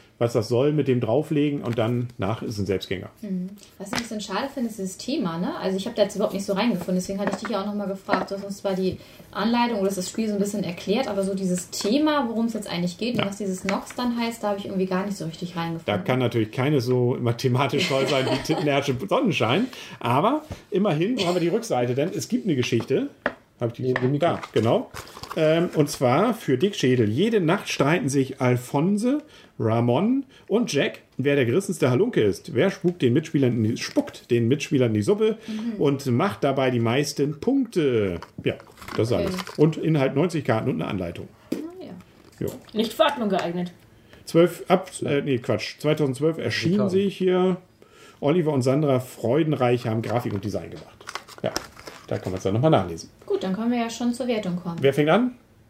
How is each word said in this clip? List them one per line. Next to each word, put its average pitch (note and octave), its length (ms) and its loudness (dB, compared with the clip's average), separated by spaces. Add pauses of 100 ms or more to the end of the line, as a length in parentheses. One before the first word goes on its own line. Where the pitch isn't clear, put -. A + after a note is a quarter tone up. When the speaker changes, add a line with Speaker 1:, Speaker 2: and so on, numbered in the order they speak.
(200)
Speaker 1:
was A#2+ 140 2
das A2 140 0
soll C3 260 2
mit D3 140 0
dem B2 140 2
Drauflegen C#3+ 600 0
und A#2 160 -2
dann A#2+ 280 0 (120)
nach G#2 240 -2
ist G#2+ 160 -8
ein G2 80 -2
Selbstgänger. F#2+ 420 -4 (120)
Speaker 2:
Mhm. F#3+ 280 -6 (300)
Was G3+ 80 -12
ich G3+ 80 -8
ein A#3+ 60 -2
bisschen A3 200 -8
schade G#3 320 -4
finde, A#3+ 160 -4
ist G#3 100 -12
das F#3+ 180 -8
Thema, G3+ 420 -4
ne? C4 200 -2
Also F#3+ 160 -2
ich G3 120 -4
hab - 80 -8
da G#3+ 80 4
jetzt G3 120 -2
überhaupt G3+ 200 -2
nicht G3 100 -4
so G3+ 80 0
reingefunden, F#3+ 420 0
deswegen G3 240 -2
hatte G3+ 140 -2
ich - 80 -6
dich F#3+ 80 -8
ja G3 120 -2
auch G3+ 40 -4
nochmal G3+ 220 -4
gefragt. F#3+ 420 -4
Du G3 60 -6
hast G3 100 -8
uns G3 120 -10
zwar G3 180 -2
die F#3 240 -2 (320)
Anleitung A3+ 480 2
oder F#3+ 100 2
das F#3 180 -4
Spiel A3 200 -2
so G#3+ 60 -2
ein G3+ 60 -2
bisschen G3+ 240 0
erklärt, F#3 440 -2
aber G3 160 -2
so G3 100 -2
dieses F#3 380 -2
Thema, C#4+ 580 2
worum A3+ 160 0
es A#3 80 -2
jetzt G3+ 160 -6
eigentlich F3 300 -4
geht A#3+ 160 -2
Speaker 1:
Ja. - 80 0
Speaker 2:
und G3 60 -2
was G3 80 -10
dieses F#3+ 260 -4
Nox G3+ 320 -4
dann B3 220 -2
heißt, A#3 260 -4
da G#3 60 0
hab G3+ 100 -2
ich G3 60 -10
irgendwie F#3+ 200 -2
gar F#3 200 -2
nicht G3+ 120 -6
so D#3+ 80 -8
richtig F3 300 -8
reingefunden. E3 320 -6
Speaker 1:
Da G#2 100 0
kann C3 220 0
natürlich A2+ 320 0
keines C3 340 0
so B2 340 2
mathematisch B2+ 680 0
toll C3+ 180 2
sein C3+ 240 0
wie C3 120 0
Tittenärsche C#3+ 520 0 (140)
Sonnenschein, F3+ 560 2 (340)
aber G3+ 440 2 (260)
immerhin, F#3 500 0
wo F#3+ 60 0
haben F3 100 0
wir F3 60 2
die E3+ 80 2
Rückseite B2+ 460 0
denn? D3+ 200 0
Es D3+ 140 -6
gibt B3 160 -2
eine E3+ 100 2
Geschichte. C3 520 0 (520)
Hab A#2+ 100 0
ich A2+ 60 -10
die? - 80 -8
Speaker 3:
Neben B2+ 180 0
dem B2+ 100 2
Mikro. D3 160 2
Speaker 1:
Da, B2 140 0 (100)
genau. C3 400 2 (440)
Ähm, E3 400 4
und D3 140 4
zwar D3+ 440 4
für C#3 240 0
Dick G3 180 2
Schädel. B2 340 4
Jede G3+ 300 2
Nacht E3 300 0
streiten D3+ 400 2
sich C3 320 0
Alphonse, F#3 800 2 (380)
Ramon C3+ 640 2 (220)
und G#3+ 260 0
Jack, C#3+ 260 0 (180)
wer C#3+ 180 2
der C3+ 100 4
gerissenste D3+ 440 2
Halunke E3+ 320 2
ist. - 340 0
Wer F3 160 4
spuckt F3 320 -2
den A#2 100 4
Mitspielern C#3 400 2
in A#2 100 2
die, G#2+ 140 0
spuckt - 540 -4
den A#2+ 160 4
Mitspielern C3 420 2
in A2 60 0
die G#2 80 4
Suppe G#3+ 340 2 (100)
Speaker 2:
Mhm. G#3+ 340 -6
Speaker 1:
und C#3+ 260 2
macht C#3 360 0
dabei C3 280 2
die A#2+ 80 0
meisten D3 600 0
Punkte. C3 800 2 (240)
Ja, C3+ 120 0 (420)
das A2 140 2
ist - 20 2
Speaker 2:
Okay. F2 140 2
Speaker 1:
alles. F#2 80 -2 (220)
Und D#3 200 4
Inhalt C#3+ 380 2
neunzig D#3+ 300 0
Karten A2 240 0
und - 120 -2
eine - 80 -4
Anleitung. F2 380 -6 (260)
Speaker 2:
Ah, - 20 -2 (240)
ja. - 120 -16 (560)
Speaker 1:
Jo. - 40 -6 (220)
Speaker 4:
Nicht A3 200 -2
für D#4+ 120 4
Atmung B3 240 0
geeignet. F3 420 -2 (540)
Speaker 1:
Zwölf E3+ 420 4
ab, F3+ 220 2 (160)
äh, C#3+ 160 0
nee, C#3+ 160 0
Quatsch. - 420 -4
Zweitausendzwölf D3+ 600 0
erschien E3 380 0
Speaker 3:
Karten. G3+ 120 2
Speaker 1:
sie G3 200 2
hier. F#3 480 2 (640)
Oliver D3+ 320 2
und C3 120 2
Sandra C3+ 360 4
Freudenreich B2+ 880 0
haben A2+ 140 0
Grafik A2 320 -2
und G2+ 100 -4
Design F#2 280 -6
gemacht. - 340 -18 (380)
Ja, - 80 -2 (560)
da G#2+ 100 -4
kann G2+ 140 -6
man's F#2 120 -8
dann G2 100 0
nochmal C3+ 180 4
nachlesen. F2 380 0 (160)
Speaker 2:
Gut, G4 180 -2
dann F#3+ 100 -2
können A3 180 -2
wir B3 80 0
ja A#3 100 0
schon A#3+ 240 -2
zur B3 140 -4
Wertung G#3 300 -2
kommen. E3+ 240 -6
Speaker 1:
Wer C3+ 120 4
fängt D3 160 2
an? A#3+ 260 2 (340)